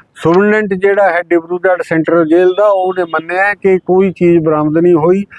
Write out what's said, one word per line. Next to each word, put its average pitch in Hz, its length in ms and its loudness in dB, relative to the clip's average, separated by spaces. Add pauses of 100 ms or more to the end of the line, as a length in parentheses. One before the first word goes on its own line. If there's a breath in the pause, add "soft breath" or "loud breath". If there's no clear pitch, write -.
(140)
ਸੁਪਰਡੈਂਟ 202 600 0
ਜਿਹੜਾ 196 360 0
ਹੈ 170 120 -2
ਡਿਬਰੂਗੜ੍ਹ 170 600 -2
ਸੈਂਟਰਲ 160 460 0
ਜੇਲ੍ਹ 180 300 2
ਦਾ, 208 100 2
ਉਹਨੇ 185 360 -2
ਮੰਨਿਆ 170 500 -4
ਕਿ 190 240 0
ਕੋਈ 185 340 0
ਚੀਜ਼ 170 320 2
ਬਰਾਮਦ 151 340 0
ਨਹੀਂ 175 160 4
ਹੋਈ 180 300 0 (140)